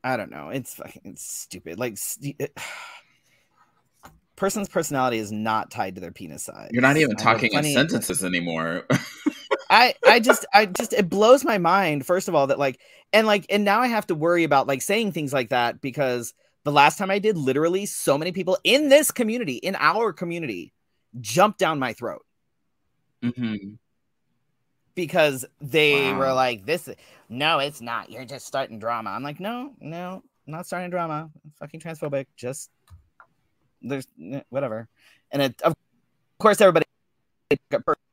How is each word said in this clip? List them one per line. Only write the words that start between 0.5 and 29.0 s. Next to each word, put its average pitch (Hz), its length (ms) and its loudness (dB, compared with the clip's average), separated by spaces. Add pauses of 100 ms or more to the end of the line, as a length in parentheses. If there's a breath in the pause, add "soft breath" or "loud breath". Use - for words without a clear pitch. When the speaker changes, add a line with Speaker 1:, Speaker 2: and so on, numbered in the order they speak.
Speaker 1:
fucking, - 300 -18
it's - 200 -18
stupid. - 540 -14
Like, 117 200 -6
st-, - 400 -10
it, - 200 -8
<sighs> - 1800 -20
person's 196 320 -2
personality 131 500 0
is 107 120 -6
not 110 400 -2
tied 95 260 -6
to 95 40 -14
their 85 120 -12
penis 78 320 -14
size. - 280 -16
Speaker 2:
You're 120 100 2
not 139 140 6
even 151 160 4
Speaker 1:
I - 20 -2
know 101 80 -6
Speaker 2:
talking 113 240 4
in 110 60 2
Speaker 1:
plenty 147 220 0
of 123 60 4
Speaker 2:
sentences 156 440 -2
anymore. 85 680 -4
<laughs> - 800 -4
Speaker 1:
I, 233 240 6 (120)
I 233 140 10
just, 233 320 2
I 214 140 8
just, 196 260 -4
it 190 160 2
blows 220 360 6
my 226 140 0
mind, 170 460 2
first 185 240 0
of 175 60 -2
all, 139 140 4
that, 131 100 0
like, 135 220 -2 (320 soft breath)
and, 220 140 6
like, 208 220 0
and 208 160 0
now 202 160 2
I 254 60 2
have 226 220 -2
to 175 60 -2
worry 170 300 2
about, 143 220 4
like, 135 160 4
saying 208 300 0
things 147 200 -4
like 131 180 -2
that, 120 300 0
because 127 540 -4 (300)
the 147 80 -2
last 147 260 6
time 190 120 -4
I 202 80 2
did, 202 200 0
literally 156 480 0
so 143 320 -2
many 170 140 -6
people 180 320 -2
in 277 240 2
this 285 220 8
community, 220 460 -2
in 185 200 -6
our 190 360 2
community, 160 600 -8 (480)
jumped 151 400 0
down 160 180 0
my 123 140 -4
throat. 107 320 -10 (1000)
Speaker 2:
Mm-hmm. 110 520 -6 (1200)
Speaker 1:
Because 151 500 0 (160)
they 143 520 2
Speaker 2:
Wow. 135 60 -2
Speaker 1:
were 135 160 0
like, 123 320 0
"This, 160 220 -4 (400 soft breath)
no, 147 300 0
it's 143 220 -4
not. 117 300 -8
You're 120 140 -14
just 120 220 -16
starting 131 320 -6
drama." 113 320 -6